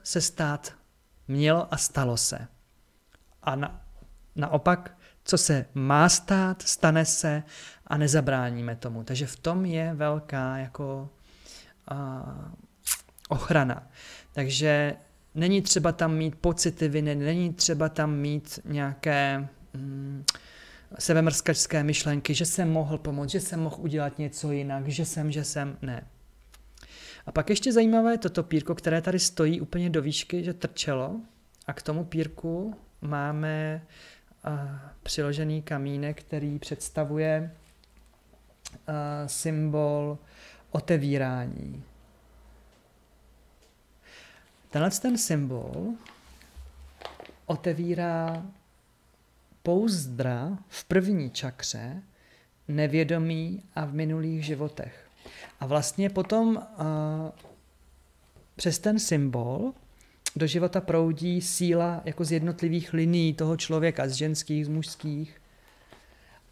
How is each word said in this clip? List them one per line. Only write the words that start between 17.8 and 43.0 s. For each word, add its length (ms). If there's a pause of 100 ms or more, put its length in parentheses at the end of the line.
tam 280
mít 480
nějaké, 840 (260)
mm, 500 (760)
sebemrskačské 840
myšlenky, 520
že 120
jsem 260
mohl 260
pomoct, 320
že 100
jsem 200
mohl 180
udělat 400
něco 340
jinak, 360
že 160
jsem, 280
že 120
jsem, 380
ne. 240 (1200)
A 60
pak 180
ještě 220
zajímavé 400
je 60
toto 240
pírko, 320
které 280
tady 160
stojí 420
úplně 300
do 120
výšky, 420
že 100
trčelo 640 (460)
a 60
k 100
tomu 220
pírku 720 (260)
máme, 840 (580)
a, 360 (220)
přiložený 600
kamínek, 580
který 380
představuje, 960 (1300)
a, 420
symbol 920 (520)
otevírání. 1120 (3000)